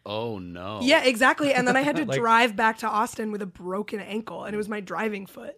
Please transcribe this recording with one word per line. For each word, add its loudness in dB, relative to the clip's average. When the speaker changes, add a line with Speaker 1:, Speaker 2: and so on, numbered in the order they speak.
Speaker 1:
"Oh, -4
no." -8
Speaker 2:
Yeah, 4
exactly, 4
and 2
then 4
I 4
had 0
to -2
Speaker 3:
<laughs> -
Like 0
Speaker 2:
drive 4
back 2
to -4
Austin -2
with -4
a -6
broken -6
ankle, -6
and -6
it -2
was -2
my -4
driving -4
foot. -14